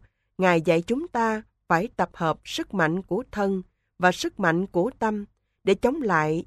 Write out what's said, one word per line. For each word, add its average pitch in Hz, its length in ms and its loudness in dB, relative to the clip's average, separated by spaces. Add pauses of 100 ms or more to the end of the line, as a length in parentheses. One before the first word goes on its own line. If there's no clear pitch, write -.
(380)
Ngài 180 240 4
dạy 170 200 2
chúng 277 260 -4
ta 220 360 -2 (240)
phải 180 280 0
tập 165 180 -2
hợp 160 320 -2
sức - 280 -8
mạnh 175 280 0
của 190 300 -6
thân 196 300 -2 (380)
và 180 120 4
sức - 280 -6
mạnh 180 280 0
của 185 320 0
tâm 214 260 -2 (380)
để 190 100 2
chống 262 280 0
lại 160 460 0